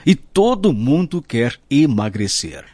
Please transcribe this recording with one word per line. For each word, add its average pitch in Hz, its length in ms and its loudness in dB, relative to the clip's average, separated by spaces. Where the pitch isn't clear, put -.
e 190 80 6
todo 202 580 0
mundo 151 480 -2
quer 120 380 -4
emagrecer. 107 1040 -2